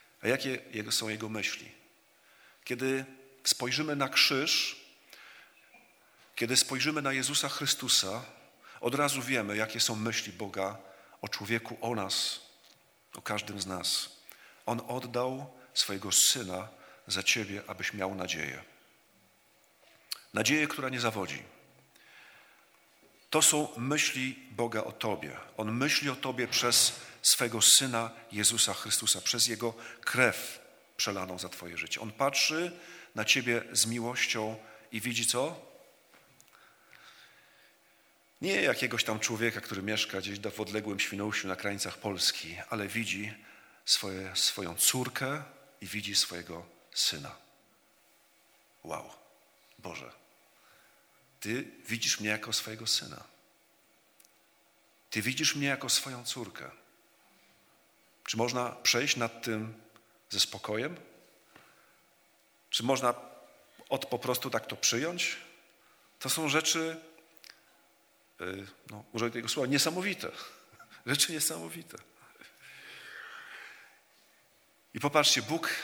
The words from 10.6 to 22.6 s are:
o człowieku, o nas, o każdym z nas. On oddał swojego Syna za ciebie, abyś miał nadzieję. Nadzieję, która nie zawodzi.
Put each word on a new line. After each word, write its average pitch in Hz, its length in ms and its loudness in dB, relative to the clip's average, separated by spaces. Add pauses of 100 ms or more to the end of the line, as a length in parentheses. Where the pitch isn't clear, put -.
o 104 80 -6
człowieku, 113 520 -4
o 117 140 -2
nas, - 460 -2 (760)
o - 80 -14
każdym 104 380 -4
z 92 60 -4
nas. - 500 -2 (500)
On 117 220 0
oddał 127 640 -2 (220)
swojego 98 380 0
Syna 95 560 4 (380)
za 98 160 0
ciebie, 101 440 2
abyś 92 260 -6
miał 98 220 -2
nadzieję. 78 480 -4 (1700)
Nadzieję, 151 320 4
która 135 220 -2
nie 127 120 -2
zawodzi. 101 420 0 (1900)